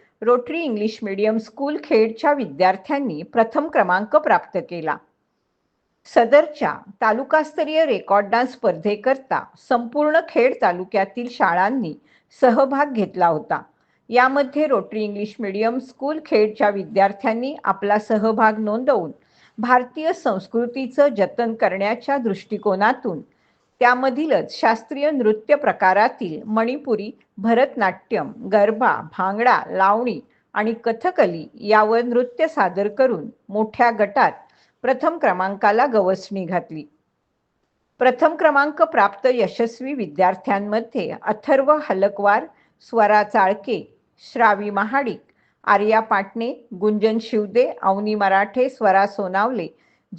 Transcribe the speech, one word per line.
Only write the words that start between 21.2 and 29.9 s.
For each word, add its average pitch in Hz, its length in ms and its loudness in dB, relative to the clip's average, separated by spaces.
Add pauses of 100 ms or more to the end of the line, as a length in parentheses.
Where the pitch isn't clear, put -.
करण्याच्या 208 600 -2
दृष्टिकोनातून 208 1040 -2 (600)
त्यामधीलच 254 800 0
शास्त्रीय 269 500 0
नृत्य 226 440 0
प्रकारातील 196 880 0
मणिपुरी, 226 680 -4 (280)
भरतनाट्यम, 220 960 0 (200)
गरबा, 208 480 2 (180)
भांगडा, 196 520 2
लावणी 196 500 0 (340)